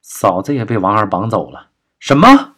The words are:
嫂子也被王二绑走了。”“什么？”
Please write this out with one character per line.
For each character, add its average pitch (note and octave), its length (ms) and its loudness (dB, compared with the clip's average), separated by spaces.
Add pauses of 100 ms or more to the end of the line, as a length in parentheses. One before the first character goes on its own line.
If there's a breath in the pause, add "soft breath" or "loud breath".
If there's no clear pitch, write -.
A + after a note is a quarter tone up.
嫂 F#2+ 400 -4
子 C#3 140 -6
也 B2 100 -6
被 A#2 140 -4
王 F#2+ 160 -2
二 G#2+ 140 0
绑 F#2+ 200 -4
走 F#2 220 -6
了。 - 200 -20 (320)
”“什 C#3 140 0
么？” C4 420 4